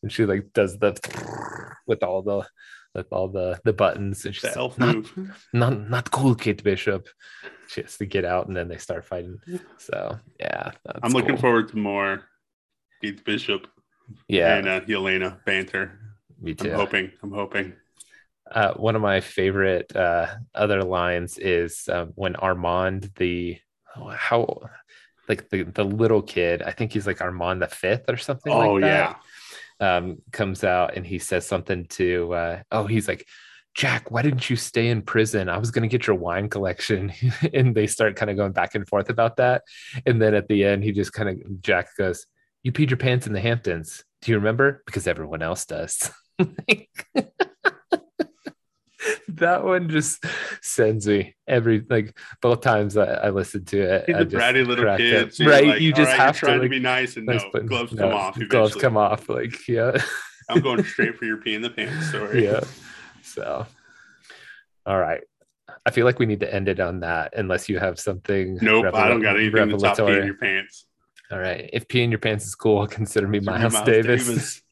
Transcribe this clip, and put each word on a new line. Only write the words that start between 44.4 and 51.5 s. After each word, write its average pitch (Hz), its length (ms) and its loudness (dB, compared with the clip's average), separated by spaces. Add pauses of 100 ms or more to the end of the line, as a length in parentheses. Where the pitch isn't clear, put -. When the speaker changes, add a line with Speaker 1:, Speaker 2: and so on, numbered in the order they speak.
Speaker 1:
Because - 220 -4
everyone 80 340 -4
else 82 240 -4
does." - 460 -6 (280)
<laughs> 180 100 2 (2750)
That 170 340 2
one 180 240 2
just 156 380 0 (360)
sends 110 460 2
me 101 280 2 (120)
every, 117 420 4